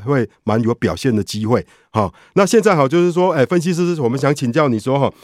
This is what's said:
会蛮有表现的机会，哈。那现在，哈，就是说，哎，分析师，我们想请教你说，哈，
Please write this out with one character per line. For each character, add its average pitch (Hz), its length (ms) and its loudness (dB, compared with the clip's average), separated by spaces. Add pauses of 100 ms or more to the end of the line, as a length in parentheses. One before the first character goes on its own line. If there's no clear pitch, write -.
会 127 240 0 (160)
蛮 107 160 0
有 117 140 0
表 98 200 -2
现 123 200 -2
的 101 100 -2
机 107 220 -8
会， 113 200 0 (240)
哈。 101 220 -2 (220)
那 196 100 4
现 220 160 2
在， 190 160 4
哈， 139 100 4
就 170 160 2
是 180 80 2
说， 180 220 0
哎， 135 140 2
分 180 120 0
析 175 140 0
师， 175 260 -2
我 120 120 0
们 131 100 -4
想 143 140 0
请 120 180 -4
教 151 160 2
你 113 100 0
说， 131 200 -2
哈， 123 120 0 (140)